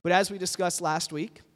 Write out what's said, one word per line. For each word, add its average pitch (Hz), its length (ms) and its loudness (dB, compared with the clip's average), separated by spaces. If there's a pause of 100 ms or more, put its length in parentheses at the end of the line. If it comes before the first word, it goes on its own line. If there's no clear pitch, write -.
But 170 100 0
as 190 200 4
we 196 80 -8
discussed 180 420 -2
last 160 300 0
week - 320 -6 (120)